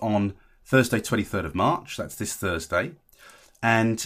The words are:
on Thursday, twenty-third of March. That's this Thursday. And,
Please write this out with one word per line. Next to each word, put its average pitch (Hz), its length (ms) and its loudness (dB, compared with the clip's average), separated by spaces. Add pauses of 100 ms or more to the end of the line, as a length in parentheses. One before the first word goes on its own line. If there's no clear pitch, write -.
on 101 320 0 (300)
Thursday, 123 360 4
twenty-third 104 440 -4
of 73 100 -8
March. 123 420 0
That's - 200 -8
this - 180 -6
Thursday. 90 600 -2 (680)
And, 113 440 2